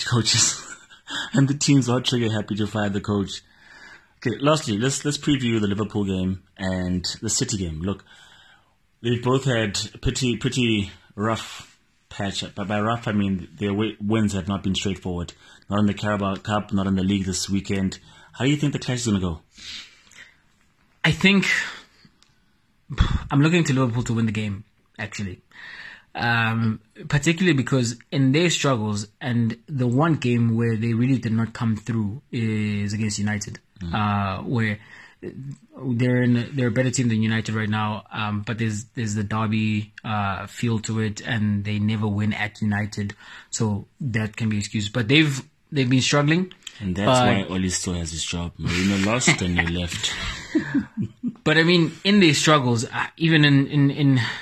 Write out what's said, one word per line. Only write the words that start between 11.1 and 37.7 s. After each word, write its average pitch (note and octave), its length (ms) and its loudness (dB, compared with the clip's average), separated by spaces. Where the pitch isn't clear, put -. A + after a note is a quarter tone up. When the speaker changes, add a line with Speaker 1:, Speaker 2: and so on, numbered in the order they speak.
Speaker 1:
rough - 600 -6
patch. G2 340 -6
But G2 140 -8
by G#2 120 -2
rough, A#2 280 -2
I A2 60 -2
mean G2 340 0
their G2+ 140 -2
w-, G#2 280 -2
wins G#3 340 2
have F#3+ 140 -2
not F#3 140 -2
been G3 140 0
straightforward. F2 580 -4
Not G2+ 80 0
in G#2 80 4
the G2 80 0
Carabao G2+ 400 -2
Cup, G#2 360 -4
not G2 140 0
in G2 100 2
the F#2+ 80 0
league G2 220 2
this F#2 240 -4
weekend. F#2+ 480 -2
How A#2 120 -4
do C#3+ 60 4
you D3 60 2
think C#3+ 160 0
the C3 60 -4
clash B2 200 -4
is A#2+ 80 -2
gonna G2+ 120 2
go? F2 220 -4
Speaker 2:
I D#3+ 80 4
think F#3+ 340 4
I'm C#3 100 4
looking D#3+ 240 4
to C#3 80 2
Liverpool B2 300 2
to A#2 100 -2
win A2+ 120 2
the A2 60 0
game, G#2 320 -6
actually. G2+ 440 -10
Um, A2+ 640 2
particularly E3 460 2
because B2 400 2
in C3+ 200 4
their E3 180 4
struggles, G#2+ 580 0
and A#2 360 0
the B2+ 200 -2
one C#3+ 280 2
game A#2 400 2
where A2+ 200 2
they A#2 180 0
really B2 260 2
did A2 140 -2
not A2+ 200 0
come A2+ 220 0
through A2 460 -4
is G#2+ 640 -2
against G#2+ 260 -2
United, G#2 400 -4
Speaker 1:
Mm. E2+ 140 -6
Speaker 2:
uh, G2+ 480 0
where A2 380 -2
they're B2+ 1040 -2
in, A#2+ 320 4
they're B2 140 2
a - 20 -2
better B2+ 180 2
team A#2+ 200 0
than A2 120 2
United A2 320 0
right G#2+ 160 -2
now, G#2+ 420 -2